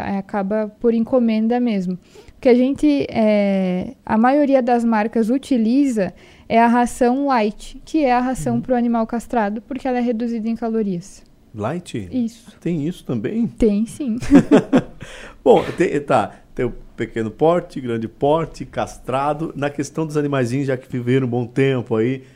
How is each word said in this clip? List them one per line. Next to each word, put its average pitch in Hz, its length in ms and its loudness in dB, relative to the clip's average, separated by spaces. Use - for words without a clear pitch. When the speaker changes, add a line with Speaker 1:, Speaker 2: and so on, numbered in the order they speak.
Speaker 1:
acaba 208 640 -4
por 233 140 2
encomenda 226 680 0
mesmo. 196 340 -2
O - 460 -20
que 269 80 2
a 240 60 8
gente, 277 560 2
é, 202 840 0
a 220 100 0
maioria 262 460 4
das 233 220 2
marcas 226 440 0
utiliza 240 840 0
é 226 140 4
a 233 60 6
ração 247 580 2
light, 233 580 -2
que 320 200 0
é 247 80 2
a 247 80 2
ração 247 360 -2
Speaker 2:
Uhum. 240 40 0
Speaker 1:
pro 254 160 0
animal 233 320 0
castrado, 220 540 -4
porque 262 260 -8
ela 247 100 0
é - 20 0
reduzida 233 480 -2
em 233 60 -2
calorias. 220 680 -4
Speaker 2:
Light? 113 580 -6
Speaker 1:
Isso. 233 480 -6
Speaker 2:
Tem 156 260 -2
isso - 180 -8
também? 156 440 -4
Speaker 1:
Tem, 208 380 2
sim. 247 340 -6
Speaker 2:
<laughs> - 1200 2
Bom, 214 220 6
tem, 160 240 0
tá, 120 320 0
tem 127 120 -4
o 117 60 -6
pequeno 113 340 -6
porte, 165 500 0
grande 117 280 -4
porte, 151 560 -2
castrado. 139 920 -6
Na 139 140 -4
questão 156 360 -6
dos 151 100 -6
animaizinhos, 139 500 0
já 131 100 -2
que - 140 -16
viveram 127 360 0
um 117 40 -4
bom 120 160 -2
tempo 131 500 -2
aí, 127 280 -2